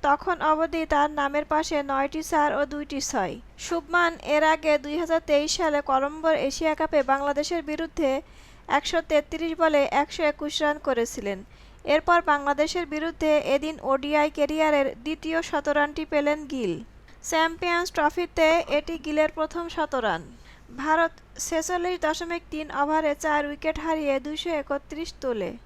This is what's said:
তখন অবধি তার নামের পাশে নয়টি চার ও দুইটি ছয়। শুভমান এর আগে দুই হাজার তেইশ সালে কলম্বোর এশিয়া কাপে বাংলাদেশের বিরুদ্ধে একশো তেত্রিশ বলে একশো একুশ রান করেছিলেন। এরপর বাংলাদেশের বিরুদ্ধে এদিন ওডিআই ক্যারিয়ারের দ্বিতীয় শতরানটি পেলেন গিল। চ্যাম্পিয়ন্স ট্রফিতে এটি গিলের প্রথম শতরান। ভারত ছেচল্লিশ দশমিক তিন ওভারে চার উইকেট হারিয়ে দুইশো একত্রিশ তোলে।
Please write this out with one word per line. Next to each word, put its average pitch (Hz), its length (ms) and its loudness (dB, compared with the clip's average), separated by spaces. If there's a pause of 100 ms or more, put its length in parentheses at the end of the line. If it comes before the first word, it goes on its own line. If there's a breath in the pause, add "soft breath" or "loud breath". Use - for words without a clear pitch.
তখন 302 300 2 (140)
অবধি 320 320 0 (100)
তার 294 160 4 (120)
নামের 285 320 -2
পাশে 311 240 0 (140)
নয়টি 277 400 -2
চার 294 280 4
ও - 20 0 (120)
দুইটি 294 260 -6 (120)
ছয়। 190 240 -2 (320)
শুভমান 339 460 0 (220)
এর 302 80 4 (100)
আগে 311 200 2 (120)
দুই 294 180 -6
হাজার 330 260 0
তেইশ 294 300 2
সালে 302 220 2 (100)
কলম্বোর 302 460 2 (120)
এশিয়া 311 300 0
কাপে 311 220 2 (120)
বাংলাদেশের 285 580 0
বিরুদ্ধে 311 400 -2 (680 loud breath)
একশো 311 220 0 (120)
তেত্রিশ 320 420 0 (100)
বলে 302 180 4 (220)
একশো 302 200 -4 (100)
একুশ 294 200 -6 (100)
রান 294 140 2 (100)
করেছিলেন। 233 520 -2 (560 soft breath)
এরপর 339 240 4 (140)
বাংলাদেশের 294 640 0
বিরুদ্ধে 311 380 0 (220)
এদিন 311 200 0 (180)
ওডিআই 294 440 2
ক্যারিয়ারের 302 500 2 (180)
দ্বিতীয় 320 340 -4 (120)
শতরানটি 294 640 0
পেলেন 294 280 2 (120)
গিল। 226 200 -2 (580 loud breath)
চ্যাম্পিয়ন্স 339 680 0
ট্রফিতে 320 520 2 (300)
এটি 320 160 -6 (100)
গিলের 302 340 2
প্রথম 320 260 -4 (120)
শতরান। 233 460 -2 (600 loud breath)
ভারত 320 300 2 (340)
ছেচল্লিশ 349 500 -2 (100)
দশমিক 339 360 -2 (100)
তিন 311 140 -6 (140)
ওভারে 302 320 2 (120)
চার 302 240 2
উইকেট 311 360 -4
হারিয়ে 311 300 0 (120)
দুইশো 311 240 -6 (100)
একত্রিশ 294 500 -6 (120)
তোলে। 214 280 -2 (160)